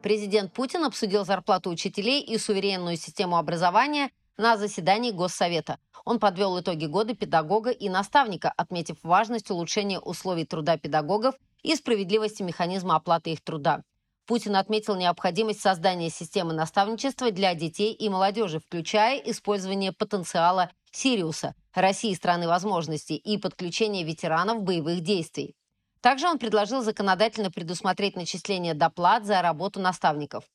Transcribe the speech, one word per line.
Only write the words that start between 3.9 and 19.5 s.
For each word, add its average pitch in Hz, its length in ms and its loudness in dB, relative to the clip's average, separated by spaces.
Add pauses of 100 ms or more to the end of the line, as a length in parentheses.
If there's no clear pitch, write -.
на 226 180 4
заседании 208 540 0
Госсовета. 175 680 -2 (300)
Он 240 120 0
подвел 190 400 2
итоги 170 280 -2
года 214 280 0
педагога 170 540 0
и 202 220 -2
наставника, 196 680 2
отметив 170 460 -4
важность 214 480 2
улучшения 185 500 -2
условий 175 460 -4
труда 160 320 0
педагогов 175 560 0 (280)
и 311 140 2
справедливости 214 680 0
механизма 180 540 0
оплаты 165 360 0
их 151 100 -8
труда. 160 400 0 (440)
Путин 214 300 0
отметил 208 400 0
необходимость 185 640 0
создания 180 480 2
системы 170 460 -4
наставничества 214 760 0
для 185 240 0
детей 170 380 -2
и 220 160 -4
молодежи, 190 500 0
включая 214 600 0
использование 196 720 -2